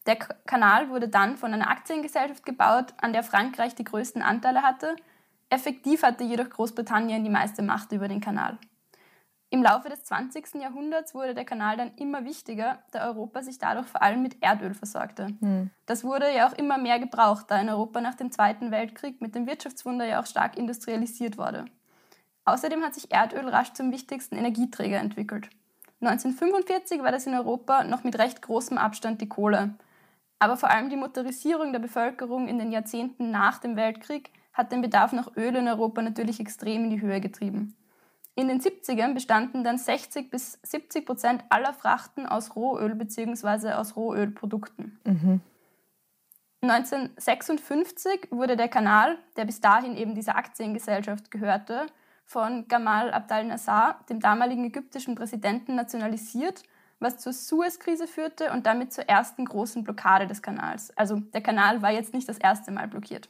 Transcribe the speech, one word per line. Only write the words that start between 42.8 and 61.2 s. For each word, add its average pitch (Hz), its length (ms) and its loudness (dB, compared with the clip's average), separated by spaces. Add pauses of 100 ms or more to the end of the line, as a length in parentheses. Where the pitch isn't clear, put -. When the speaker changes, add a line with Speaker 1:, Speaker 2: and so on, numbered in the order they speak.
Speaker 1:
beziehungsweise 220 800 -2
aus 214 200 -6
Rohölprodukten. 208 1080 -4
Speaker 2:
Mhm. 185 380 4 (1200)
Speaker 1:
Neunzehnhundertsechsundfünfzig 277 1700 0
wurde 247 240 0
der 233 140 0
Kanal, 220 480 4 (180)
der 226 100 -2
bis 214 140 -6
dahin 233 380 4
eben 220 180 -4
dieser 214 220 -2
Aktiengesellschaft 208 920 -4
gehörte, 208 580 -2 (360)
von 226 460 -4
Gamal 226 420 2
Abdel 220 320 0
Nasser, 226 640 2
dem 226 140 -4
damaligen 240 420 4
ägyptischen 262 520 -6
Präsidenten, 226 600 -4
nationalisiert, 233 880 -4 (380)
was 247 160 -2
zur 254 160 -8
Suez-Krise 339 760 -2
führte 311 460 -4
und 247 120 -4
damit 240 280 2
zur - 160 -6
ersten 226 340 4
großen 214 400 -4
Blockade 196 440 4
des 208 140 -8
Kanals. - 540 -8
Also 214 220 2
der 208 240 -4